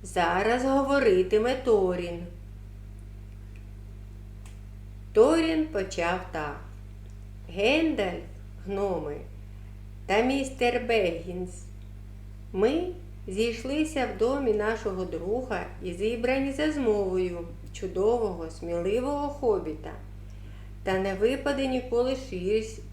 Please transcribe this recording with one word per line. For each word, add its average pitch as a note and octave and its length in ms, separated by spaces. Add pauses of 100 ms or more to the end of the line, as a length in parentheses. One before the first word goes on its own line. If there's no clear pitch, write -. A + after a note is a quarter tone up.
«зараз G3 600
говоритиме B3+ 880
Торін». F3+ 680 (3000)
Торін D#4 520
почав F#3 540 (120)
так: D3+ 280 (960)
«Гендальф, A3 720 (420)
гноми, F3+ 520 (880)
та G3+ 160
містер B3 680
Беггінс, F3+ 640 (1040)
ми C#4 340 (400)
зійшлися A#3+ 880
в - 20
домі B3+ 360
нашого G#3 520
друга F3+ 600 (180)
і F3+ 100
зібрані A#3+ 580
за D4+ 200
змовою F#3 760 (260)
чудового, F#3 760
сміливого A3+ 800
хобіта. F3 640 (920)
Та F#3+ 160
не F#3+ 140
випаде C4+ 540
ніколи B3+ 500 (120)
шерсть G3+ 520 (120)